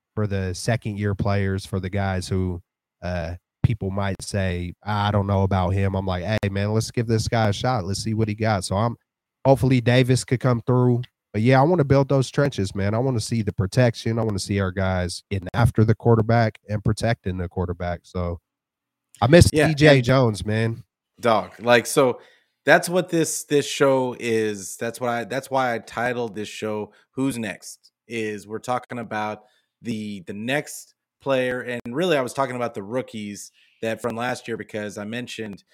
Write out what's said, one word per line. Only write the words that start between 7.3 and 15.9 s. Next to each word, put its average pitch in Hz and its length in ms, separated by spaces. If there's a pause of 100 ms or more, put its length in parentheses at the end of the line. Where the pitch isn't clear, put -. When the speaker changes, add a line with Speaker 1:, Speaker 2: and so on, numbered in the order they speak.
Speaker 1:
a 101 40
shot. 127 320
Let's 98 180
see 113 100
what 107 140
he 104 80
got." 107 280
So 95 140
I'm, 113 180 (480)
hopefully 131 380
Davis 123 420
could 127 160
come 123 280
through. 123 340 (320)
But 107 80
yeah, 131 180
I 135 40
wanna 165 200
build 139 240
those 135 220
trenches, 131 460
man. 101 180
I 113 60
wanna 127 200
see 113 220
the 101 100
protection. 113 680
I 113 40
wanna 104 160
see 101 220
our 95 100
guys 92 600
getting 92 220
after 110 300
the 107 120